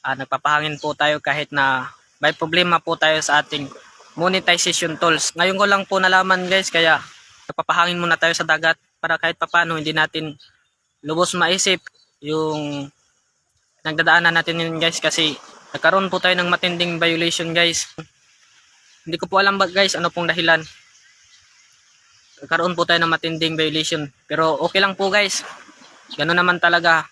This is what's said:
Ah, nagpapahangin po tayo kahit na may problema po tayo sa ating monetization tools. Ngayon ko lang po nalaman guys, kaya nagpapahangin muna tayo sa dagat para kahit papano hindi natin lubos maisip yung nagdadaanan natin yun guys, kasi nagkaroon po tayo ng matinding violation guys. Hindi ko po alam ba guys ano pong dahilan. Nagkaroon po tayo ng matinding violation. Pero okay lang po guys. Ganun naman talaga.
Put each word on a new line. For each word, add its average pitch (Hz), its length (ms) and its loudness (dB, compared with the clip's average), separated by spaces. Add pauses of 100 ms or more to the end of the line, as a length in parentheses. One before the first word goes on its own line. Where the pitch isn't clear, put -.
Ah, 135 160 -6
nagpapahangin 147 640 -2
po 151 160 -6
tayo 151 240 0
kahit 147 320 -4
na 135 400 0 (320)
may 156 80 4
problema 165 480 0
po 165 160 -4
tayo 156 240 2
sa 147 240 2
ating 147 240 -8 (480)
monetization 175 800 0
tools. 160 400 0
Ngayon 190 240 0
ko 208 80 4
lang 196 160 2
po 190 160 -2
nalaman 185 480 2
guys, 190 240 0
kaya 160 320 4 (480)
nagpapahangin 175 480 0
muna 170 160 2
tayo 165 160 2
sa 165 160 -4
dagat 160 320 0 (160)
para 165 240 -4
kahit 170 160 -2
papano 165 400 0
hindi 156 160 -4
natin 156 400 -2 (720)
lubos 165 320 -2
maisip 180 480 0 (400)
yung 151 640 -4 (960)
nagdadaanan 165 480 2
natin 165 240 0
yun 165 240 -4
guys, 165 240 -2
kasi 156 320 0 (400)
nagkaroon 185 320 2
po 180 80 -4
tayo 185 240 2
ng 175 80 -2
matinding 175 480 -2
violation 165 560 -2
guys. 170 400 0 (1120)
Hindi 170 160 -8
ko 185 80 -6
po 190 80 0
alam 196 240 2
ba 190 80 2
guys 190 260 0
ano 175 140 -2
pong 170 240 -2
dahilan. 165 320 2 (1800)
Nagkaroon 165 320 -2
po 170 80 -2
tayo 170 160 2
ng 165 160 0
matinding 160 400 -2
violation. 156 560 -2 (160)
Pero 156 400 0
okay 196 160 2
lang 196 160 -2
po 196 160 -2
guys. 202 320 0 (720)
Ganun 156 160 0
naman 175 240 2
talaga. 170 540 2